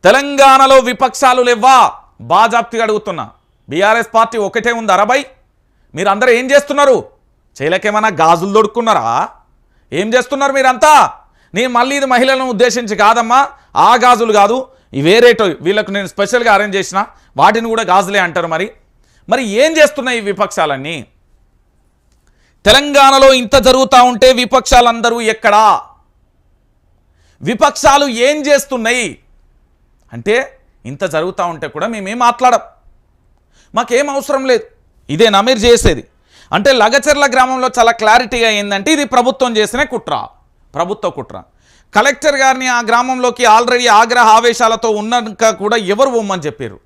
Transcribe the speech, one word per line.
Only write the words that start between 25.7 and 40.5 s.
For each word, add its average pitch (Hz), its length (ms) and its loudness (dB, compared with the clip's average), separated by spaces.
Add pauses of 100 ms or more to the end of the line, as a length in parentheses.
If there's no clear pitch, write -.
విపక్షాలు 277 680 0
ఏం 247 280 0
చేస్తున్నాయి 254 840 -2 (960)
అంటే 214 460 -4 (280)
ఇంత 139 180 -10
జరుగుతూ 175 420 -4
ఉంటే 160 220 -10
కూడా 151 180 -8
మేమేం 220 320 -10
మాట్లాడం, 247 400 0 (1160)
మాకేం 240 360 -2
అవసరం 277 360 -6
లేదు, 254 160 0 (480)
ఇదేనా 196 300 2
మీరు 240 180 0
చేసేది? 202 460 2 (480)
అంటే 208 200 0
లగచర్ల 277 540 0
గ్రామంలో 254 520 -2
చాలా 233 140 2
క్లారిటీగా 226 580 0
ఏందంటే 202 420 -4
ఇది 294 120 0
ప్రభుత్వం 247 520 -2
చేసిన 214 260 -2
కుట్ర, 175 440 -8 (480)